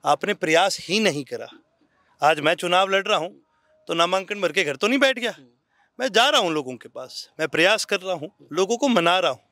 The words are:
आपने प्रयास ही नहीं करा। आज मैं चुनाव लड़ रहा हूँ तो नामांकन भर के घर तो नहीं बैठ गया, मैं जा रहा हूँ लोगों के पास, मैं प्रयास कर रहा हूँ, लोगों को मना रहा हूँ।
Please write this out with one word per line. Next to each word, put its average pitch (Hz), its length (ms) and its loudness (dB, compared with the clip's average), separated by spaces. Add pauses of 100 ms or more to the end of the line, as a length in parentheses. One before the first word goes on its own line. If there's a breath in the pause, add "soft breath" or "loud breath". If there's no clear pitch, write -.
आपने 147 300 0
प्रयास 175 480 2
ही 196 180 -2
नहीं 151 240 0
करा। 113 240 -12 (760)
आज 151 180 4
मैं 151 160 2
चुनाव 180 340 0
लड़ 190 140 0
रहा 208 140 0
हूँ 160 220 -6 (480)
तो 170 60 -6
नामांकन 185 480 -2
भर 170 100 -2
के 180 120 0
घर 143 120 -4
तो 202 120 -2
नहीं 254 120 0
बैठ 262 200 0
गया, 226 120 -4 (680)
मैं 254 100 -4
जा 220 200 4
रहा 285 120 4
हूँ 175 100 0
लोगों 131 240 -4
के 113 140 -20
पास, - 400 -16 (100)
मैं 156 80 -2
प्रयास 180 380 2
कर 196 140 -4
रहा 185 140 -6
हूँ, 151 160 -10 (240)
लोगों 190 240 0
को 285 100 0
मना 180 320 4
रहा 165 120 0
हूँ। 123 80 -6 (120)